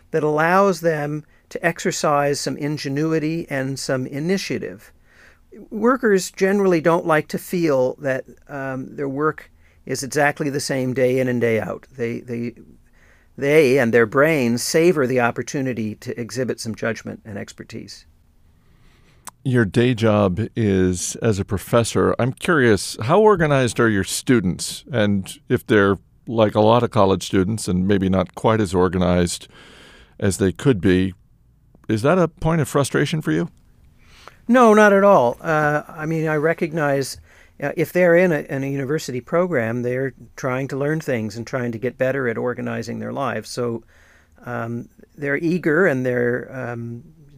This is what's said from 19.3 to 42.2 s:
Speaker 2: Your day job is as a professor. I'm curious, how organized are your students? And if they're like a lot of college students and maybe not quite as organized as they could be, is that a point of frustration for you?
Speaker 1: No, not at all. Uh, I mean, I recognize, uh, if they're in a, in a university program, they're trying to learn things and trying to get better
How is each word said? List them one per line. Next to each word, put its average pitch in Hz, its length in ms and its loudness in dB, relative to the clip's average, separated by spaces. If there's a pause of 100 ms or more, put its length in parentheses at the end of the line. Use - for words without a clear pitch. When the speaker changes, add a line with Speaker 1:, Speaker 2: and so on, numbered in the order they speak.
Speaker 2:
Your 123 220 2
day 117 260 2
job 104 480 2 (160)
is 95 600 0
as 107 220 0
a 98 60 -4
professor. 101 760 0
I'm 123 140 -2
curious, 120 680 0
how 160 180 2
organized 156 580 2
are 117 120 4
your 98 140 0
students? - 840 0
And 104 480 -2 (120)
if 123 160 0
they're 101 320 4 (280)
like 113 280 0
a 107 60 4
lot 113 220 6
of 107 100 -2
college 95 340 2
students 101 420 0
and 92 180 0
maybe 95 220 2
not 92 280 0
quite 113 260 2
as 90 100 -2
organized 90 760 2 (720)
as 101 200 -2
they 95 140 2
could 117 280 0
be, 92 320 2 (760)
is 110 140 -2
that 160 160 2
a 165 100 2
point 160 320 -2
of 131 80 -2
frustration 143 520 -2
for 156 120 -4
you? 165 160 -2 (1000)
Speaker 1:
No, 233 260 6
not 208 180 8
at 196 120 6
all. 151 360 6
Uh, 151 480 0
I 156 180 -10
mean, 160 200 -2
I 156 100 0
recognize, 147 840 -2 (440)
uh, 143 140 -4
if 156 160 -2
they're 180 240 6
in 180 160 4
a, 147 80 0
in 135 240 -6
a 139 60 -4
university 139 500 -4
program, 123 640 -2
they're 127 320 -4 (220)
trying 131 320 -4
to 139 80 -8
learn 151 240 -2
things 110 360 -4
and 113 100 -10
trying 120 260 -4
to 113 60 -10
get 127 200 -6
better 131 300 -2